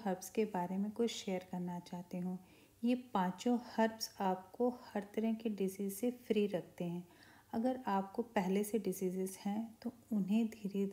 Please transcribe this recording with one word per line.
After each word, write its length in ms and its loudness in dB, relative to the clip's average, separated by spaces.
हर्ब्स 240 -2
के 180 2
बारे 300 -2
में 140 0
कुछ 200 0
शेयर 400 -4
करना 300 -4
चाहती 360 -8
हूँ। 200 -2
ये 120 4
पांचों 440 4
हर्ब्स 420 2
आपको 480 2
हर 320 -4
तरह 180 2
के 180 -2
डिजीज 420 0
से 180 0
फ्री 200 4
रखते 360 -4
हैं। 200 -4
अगर 340 0
आपको 340 0
पहले 320 2
से 160 0
डिजीजेस 600 -2
हैं 440 -4
तो 80 -6
उन्हें 360 4
धीरे 460 -2